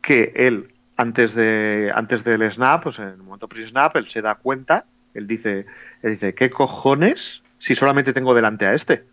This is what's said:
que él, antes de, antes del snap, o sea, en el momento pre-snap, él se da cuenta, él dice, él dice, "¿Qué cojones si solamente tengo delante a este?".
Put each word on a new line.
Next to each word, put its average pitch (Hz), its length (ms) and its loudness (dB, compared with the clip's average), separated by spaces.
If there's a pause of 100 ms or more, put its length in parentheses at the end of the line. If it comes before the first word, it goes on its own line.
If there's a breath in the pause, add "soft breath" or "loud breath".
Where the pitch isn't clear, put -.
que 123 340 2
él, 120 380 0 (240)
antes 117 380 0
de, 107 580 0
antes 110 300 -2
del 110 280 0
snap, 131 360 0
o 135 40 -6
sea, 110 140 -12
en 95 60 -12
el 95 60 -20
momento 95 300 -18
pre-snap, 117 500 -2
él 120 120 -4
se 110 140 -6
da 107 100 0
cuenta, 135 520 -2 (280)
él 104 140 -12
dice, 104 400 -4 (340 loud breath)
él 107 120 -2
dice, 95 200 -4
"¿Qué 131 160 0
cojones 143 920 0 (160)
si - 160 0
solamente 139 360 2
tengo 127 220 2
delante 107 320 2
a 98 80 2
este?". 151 400 -4